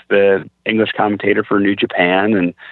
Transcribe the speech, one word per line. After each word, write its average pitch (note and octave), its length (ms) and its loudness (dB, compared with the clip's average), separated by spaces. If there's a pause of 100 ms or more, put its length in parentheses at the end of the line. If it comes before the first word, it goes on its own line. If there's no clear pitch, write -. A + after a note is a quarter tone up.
the G2 380 2 (180)
English A2 300 0
commentator G#2 480 -2
for G#2 160 0
New G2+ 160 0
Japan, G2 600 0
and F2 180 0 (180)